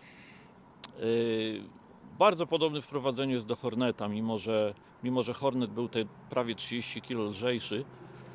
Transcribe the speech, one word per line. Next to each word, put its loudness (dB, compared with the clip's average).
y, 2
bardzo 6
podobny 2
w -14
prowadzeniu 0
jest -2
do 2
Horneta, 0
mimo 0
że, 2
mimo 2
że -2
Hornet 0
był -2
te -2
prawie 0
trzydzieści -6
kilo -2
lżejszy, -2